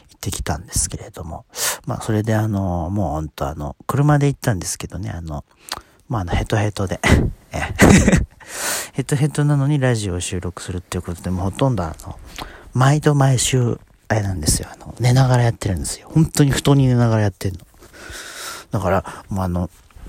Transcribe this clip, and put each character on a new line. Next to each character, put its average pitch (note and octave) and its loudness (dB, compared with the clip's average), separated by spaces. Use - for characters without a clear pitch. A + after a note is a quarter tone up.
行 - -20
っ - -20
て G#2 -6
き - -6
た D2+ -4
ん D#2+ -12
で - -20
す - -2
け - -12
れ - -14
ど E2+ -12
も。 D#2 -12
ま A2+ -4
あ、 - -12
そ A#2 -2
れ G#2 2
で A2 0
あ A2 0
の、 F#2 -2
も G2 -2
う - -4
ほ D#2 -4
ん D3+ -6
と - -6
あ C#2+ -8
の、 - -10
車 C#3+ 2
で C#3+ 2
行 C#3 0
っ - -16
た A#2+ -2
ん F2+ -4
で F#2+ -6
す - -6
け - -10
ど D#2+ -10
ね、 G#2+ -8
あ F2 -10
の、 D#2 -10
ま A#2 -4
あ、 - -4
あ F#2 -4
の、 F2 -6
ヘ - 0
ト - -2
ヘ G#2 0
ト F#2+ -4
で。 - -6
<laughs> - -10
え - -10
え。 - -8
<laughs> - -8
ヘ C3+ -4
ト D3 -2
ヘ C#3+ 2
ト D3 0
な D3 2
の C3+ 2
に D3 2
ラ B2+ 2
ジ G#2 -4
オ F2 -2
を F2+ -4
収 F2+ -6
録 F2+ -8
す - -10
る F2+ -6
っ - -10
て - -6
い - -6
う - -6
こ F2 -8
と - -14
で、 F2+ -4
も F#2 -2
う F#2 -2
ほ - -
と C3+ 2
ん A#2 0
ど F2 -2
あ D#2 -8
の、 - -14
毎 C3+ 4
度 D3+ 4
毎 C3+ 4
週、 A#2+ 0
あ A2 0
れ G#2+ 0
な G2 -2
ん E2+ -6
で D2+ -6
す - 0
よ。 - -12
あ - -20
の、 - -16
寝 B2 4
な C3 4
が B2+ 4
ら A#2+ 4
や A#2 2
っ - 0
て - -4
る F2+ -2
ん D2+ -4
で C#2 -6
す - -8
よ。 - -20
本 D#3 6
当 - 2
に C#3 4
布 - 0
団 C#3 4
に C3+ 4
寝 B2 4
な A#2+ 4
が A2 4
ら G#2+ 4
や G#2 4
っ - -4
て - -6
ん F2 -6
の。 - -14
だ G#2+ -2
か F2+ 0
ら、 - -2
も G2 -2
う - 0
あ F2+ 0
の、 F2 -2